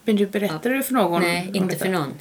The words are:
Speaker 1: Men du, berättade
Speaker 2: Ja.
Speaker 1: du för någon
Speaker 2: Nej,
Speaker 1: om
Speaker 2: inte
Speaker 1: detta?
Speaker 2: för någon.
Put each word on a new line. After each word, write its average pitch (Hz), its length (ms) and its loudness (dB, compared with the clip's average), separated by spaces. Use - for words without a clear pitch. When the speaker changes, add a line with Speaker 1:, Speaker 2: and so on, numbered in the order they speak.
Speaker 1:
Men 220 120 2
du, 202 100 4
berättade 196 440 -2
Speaker 2:
Ja. 262 60 0
Speaker 1:
du 269 80 -2
för 254 100 -4
någon 175 280 2
Speaker 2:
Nej, 175 280 0
Speaker 1:
om 202 60 -4
Speaker 2:
inte 190 200 2
Speaker 1:
detta? - 100 -4
Speaker 2:
för 190 60 0
någon. 147 300 -2